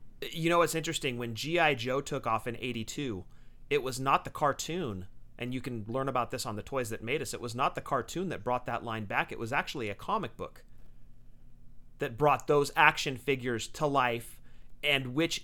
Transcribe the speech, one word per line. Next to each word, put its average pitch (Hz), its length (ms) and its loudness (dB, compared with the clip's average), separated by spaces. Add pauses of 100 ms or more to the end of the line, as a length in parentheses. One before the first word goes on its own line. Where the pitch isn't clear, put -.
(200)
You 160 300 0
know, 175 120 8
it's 160 120 4
interesting. 147 420 0
When 120 180 -2
G 143 240 0
I 151 160 6
Joe 127 260 0
took 139 260 -4
off 113 200 2
in 120 140 -4
eighty-two, 117 640 -4 (460)
it 143 120 4
was 127 160 -4
not 139 260 4
the - 60 -8
cartoon, 139 760 0 (320)
and 123 160 -4
you 127 60 -2
can 117 280 -6
learn 135 200 0
about 123 220 0
this 127 140 -4
on 110 120 -4
the 104 60 -4
Toys 127 280 -2
That 107 120 -6
Made 135 200 0
Us, - 100 -6
it 117 80 -6
was 117 140 -6
not 147 200 2
the - 60 -4
cartoon 160 480 -2
that 104 160 -4
brought 123 220 0
that 120 180 -4
line 113 200 -4
back. 123 280 0
It 117 60 -6
was 117 140 -4
actually 139 360 -2
a 101 60 -4
comic - 420 -4
book - 280 -10 (1300)
that 117 200 -4
brought 143 280 6
those 147 300 6
action 151 400 6
figures 123 520 0
to - 180 0
life, 123 540 2 (420)
and 135 320 2
which 165 300 2